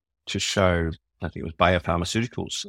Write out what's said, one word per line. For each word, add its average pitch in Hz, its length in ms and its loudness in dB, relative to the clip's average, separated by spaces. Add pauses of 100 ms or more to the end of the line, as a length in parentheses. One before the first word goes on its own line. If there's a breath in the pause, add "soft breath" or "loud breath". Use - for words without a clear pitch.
(280)
to - 140 -4
show, 87 500 2 (320)
I 82 60 -4
think - 80 -10
it - 80 -10
was 82 80 -8
Bayer 90 260 4
Pharmaceuticals. - 880 -4